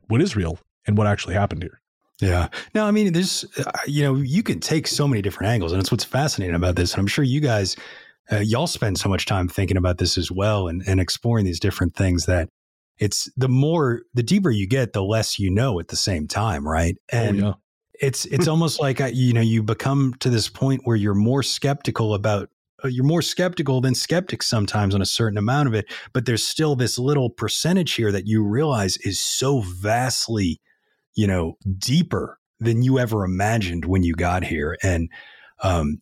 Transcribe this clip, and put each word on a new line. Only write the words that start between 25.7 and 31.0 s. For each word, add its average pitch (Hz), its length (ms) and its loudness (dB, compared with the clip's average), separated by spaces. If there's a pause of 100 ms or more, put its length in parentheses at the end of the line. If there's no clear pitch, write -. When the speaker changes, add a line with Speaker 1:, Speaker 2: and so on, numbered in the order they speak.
Speaker 2:
it, 107 180 -2 (220)
but 127 120 -2
there's 120 200 0
still 156 320 0
this 123 220 -2
little 131 300 2
percentage 151 640 0
here 110 180 2
that 98 160 -2
you 110 160 4
realize 107 540 0
is 98 220 -4
so 131 420 0
vastly, 104 1000 -2 (540)